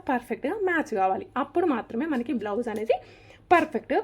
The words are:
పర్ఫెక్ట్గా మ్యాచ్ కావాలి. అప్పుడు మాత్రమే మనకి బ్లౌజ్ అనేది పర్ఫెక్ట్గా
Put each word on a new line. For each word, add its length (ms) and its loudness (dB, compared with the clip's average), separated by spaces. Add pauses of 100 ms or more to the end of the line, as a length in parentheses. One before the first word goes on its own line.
(100)
పర్ఫెక్ట్గా 440 -2 (140)
మ్యాచ్ 320 0
కావాలి. 260 2 (160)
అప్పుడు 320 0
మాత్రమే 400 -4
మనకి 180 -2 (100)
బ్లౌజ్ 320 -2
అనేది 220 0 (580)
పర్ఫెక్ట్గా 500 2